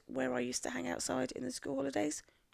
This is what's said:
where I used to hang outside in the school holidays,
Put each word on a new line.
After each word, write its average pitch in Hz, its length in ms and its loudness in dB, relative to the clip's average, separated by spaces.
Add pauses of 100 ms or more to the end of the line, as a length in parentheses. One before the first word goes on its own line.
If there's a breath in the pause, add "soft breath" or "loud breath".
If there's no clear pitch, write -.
where 131 260 2
I - 60 2
used - 240 0
to - 60 -2
hang - 180 -2
outside - 460 0
in - 100 -4
the 254 80 -2
school 277 240 -4
holidays, 277 480 2 (300)